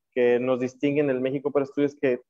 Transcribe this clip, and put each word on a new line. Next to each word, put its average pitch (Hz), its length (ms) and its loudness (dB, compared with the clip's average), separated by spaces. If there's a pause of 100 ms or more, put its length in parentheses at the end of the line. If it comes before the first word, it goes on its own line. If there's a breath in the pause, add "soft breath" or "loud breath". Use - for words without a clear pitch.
(120)
que 120 280 4
nos 127 200 0
distingue 139 420 -2
en 143 80 0
el 127 100 -2
México 131 300 -4
Opera 139 160 0
Studio 143 180 -2
es 143 160 -4
que 123 300 0